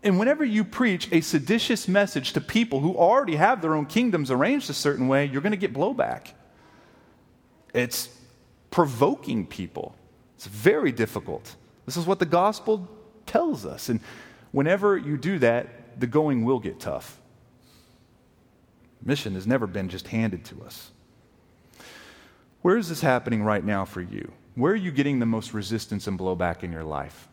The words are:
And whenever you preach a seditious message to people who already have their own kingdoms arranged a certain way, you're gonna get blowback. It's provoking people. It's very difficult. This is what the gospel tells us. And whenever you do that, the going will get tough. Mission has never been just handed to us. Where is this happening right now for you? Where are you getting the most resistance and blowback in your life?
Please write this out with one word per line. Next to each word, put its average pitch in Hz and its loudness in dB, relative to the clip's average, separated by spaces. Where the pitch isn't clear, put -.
And 190 4
whenever 294 2
you 220 2
preach 208 0
a 165 6
seditious 190 0
message 190 0
to 151 0
people 220 0
who 165 0
already 180 4
have 196 4
their 156 2
own 147 0
kingdoms 175 0
arranged 156 2
a 143 -6
certain 131 0
way, 139 4
you're 135 -4
gonna 208 0
get 180 -2
blowback. 143 -2
It's - -2
provoking 131 2
people. - -10
It's - -18
very 127 2
difficult. 107 -6
This 131 -8
is 170 -2
what 190 0
the 180 0
gospel 190 0
tells 269 0
us. - -10
And 113 0
whenever 190 2
you 147 -4
do 170 -2
that, 120 0
the 127 0
going 135 2
will 127 2
get 101 -8
tough. - -10
Mission 123 -2
has 92 -6
never 120 2
been 95 -6
just 90 -12
handed 110 -2
to - -18
us. - -20
Where 180 4
is 202 -2
this 156 -6
happening 123 2
right 104 2
now 98 0
for - -10
you? 90 -10
Where 139 2
are 220 2
you 185 -4
getting 139 2
the 117 2
most 110 -2
resistance 104 -6
and 95 -4
blowback 90 -2
in 87 -8
your 80 -8
life? 71 -10